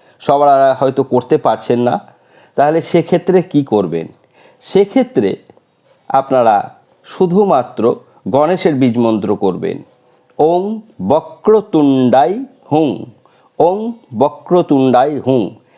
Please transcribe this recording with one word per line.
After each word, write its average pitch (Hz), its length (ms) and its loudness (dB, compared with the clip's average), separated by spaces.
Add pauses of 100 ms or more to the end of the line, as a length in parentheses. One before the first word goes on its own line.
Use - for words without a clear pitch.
(200)
সবার 139 560 2
হয়তো 135 280 -2
করতে 127 340 0
পারছেন 120 420 -2
না, 123 200 0 (560)
তাহলে 151 260 0
সেক্ষেত্রে 175 600 0
কি 147 220 -2
করবেন? 82 440 -2 (540)
সেক্ষেত্রে 202 720 0 (760)
আপনারা 123 680 0 (280)
শুধুমাত্র 170 920 0 (320)
গণেশের 151 480 0
বীজ 127 220 0
মন্ত্র 107 380 0
করবেন, 87 480 -4 (560)
"ওং 180 400 -2 (280)
বক্রতুণ্ডাই 156 1400 0 (260)
হুং, 147 340 -2 (540)
ওং 208 320 0 (260)
বক্রতুণ্ডাই 139 1000 0
হুং।" 123 300 -2 (280)